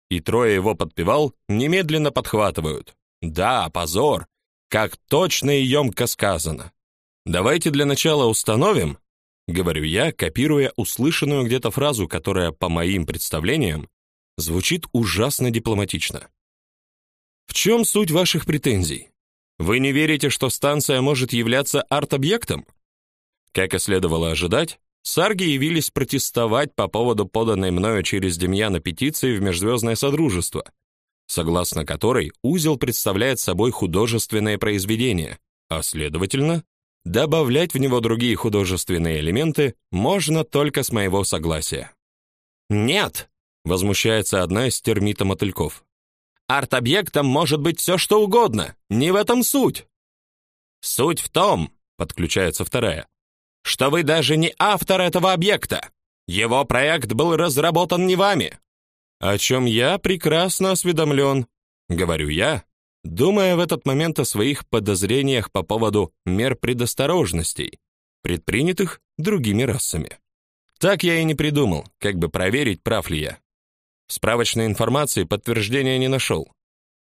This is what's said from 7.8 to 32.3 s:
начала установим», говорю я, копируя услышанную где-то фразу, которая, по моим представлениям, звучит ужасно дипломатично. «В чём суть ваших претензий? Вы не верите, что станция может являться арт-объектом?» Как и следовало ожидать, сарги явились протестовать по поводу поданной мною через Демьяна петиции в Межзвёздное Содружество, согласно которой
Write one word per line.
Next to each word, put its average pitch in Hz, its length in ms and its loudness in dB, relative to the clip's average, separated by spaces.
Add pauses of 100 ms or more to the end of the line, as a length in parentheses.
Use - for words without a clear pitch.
начала 143 400 2
установим», 113 720 2 (500)
говорю 85 360 -2
я, 95 280 0
копируя 135 640 0
услышанную 139 680 0
где-то 120 260 -2
фразу, 127 360 0
которая, 90 440 -2
по 87 180 -4
моим 85 360 0
представлениям, 80 840 -2 (480)
звучит 87 540 -2
ужасно 117 600 0
дипломатично. 107 760 -4 (1200)
«В - 60 -14
чём 226 320 2
суть 202 260 0
ваших 160 340 0
претензий? 98 640 -2 (480)
Вы 101 220 0
не 135 120 2
верите, 151 380 0
что 127 200 -2
станция 143 520 0
может 131 320 0
являться 120 500 0
арт-объектом?» 143 840 -2 (880)
Как 95 200 0
и 92 60 0
следовало 82 520 0
ожидать, 87 480 -2 (240)
сарги 190 400 0
явились 151 480 0
протестовать 127 840 -2
по 101 120 0
поводу 107 380 0
поданной 98 460 0
мною 95 320 0
через 92 340 -2
Демьяна 92 440 0
петиции 127 560 -2
в 95 40 -2
Межзвёздное 110 540 0
Содружество, 139 760 -2 (580)
согласно 85 580 -2
которой 92 480 -2 (100)